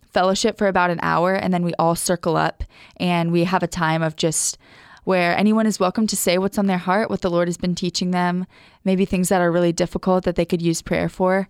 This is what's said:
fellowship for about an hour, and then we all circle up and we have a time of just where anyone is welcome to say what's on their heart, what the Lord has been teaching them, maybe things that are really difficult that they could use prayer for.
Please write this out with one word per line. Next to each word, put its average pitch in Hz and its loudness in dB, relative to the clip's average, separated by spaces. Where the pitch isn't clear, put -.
fellowship 190 2
for 208 2
about 180 2
an 170 -4
hour, 165 0
and 196 -2
then 175 0
we 170 -2
all 170 2
circle 170 -2
up 156 -2
and 170 0
we 170 2
have 180 0
a - 0
time 160 -2
of 156 -2
just - -2
where 175 2
anyone 214 2
is 208 0
welcome 190 0
to 208 -6
say 180 0
what's 196 -2
on 202 2
their 185 0
heart, 185 0
what 196 -4
the 185 -2
Lord 175 2
has 175 -4
been 180 -2
teaching 180 -4
them, 180 0
maybe 190 2
things 185 0
that 185 2
are 170 2
really 175 2
difficult 180 0
that 175 -2
they 170 0
could 170 -2
use 165 0
prayer 165 -2
for. 190 0